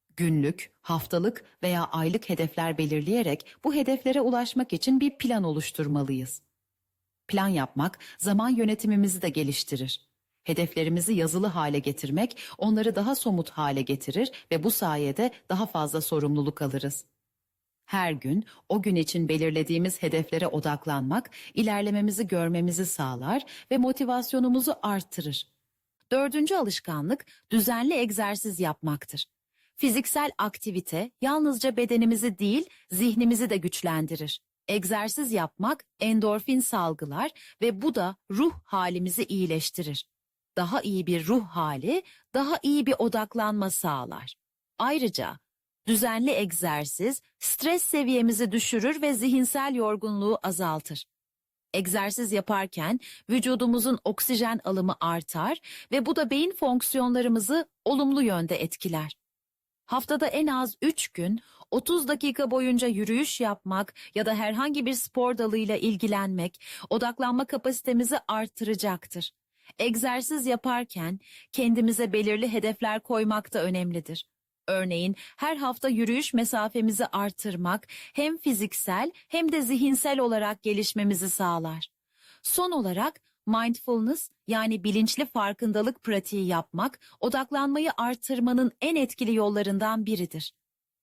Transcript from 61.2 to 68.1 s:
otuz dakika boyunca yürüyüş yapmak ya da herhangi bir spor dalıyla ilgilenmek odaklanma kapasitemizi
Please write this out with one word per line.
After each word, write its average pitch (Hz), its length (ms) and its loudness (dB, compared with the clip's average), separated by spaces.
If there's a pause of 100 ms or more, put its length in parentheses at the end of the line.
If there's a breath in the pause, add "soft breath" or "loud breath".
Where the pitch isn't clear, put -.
otuz 269 380 0
dakika 277 420 0
boyunca 254 380 2
yürüyüş 226 520 0
yapmak 202 540 -2 (200 loud breath)
ya 214 120 0
da 220 80 2
herhangi 233 520 0
bir 262 80 0
spor 247 440 -2
dalıyla 220 380 0
ilgilenmek 196 840 -2 (300 loud breath)
odaklanma 247 540 0
kapasitemizi 254 760 0 (100)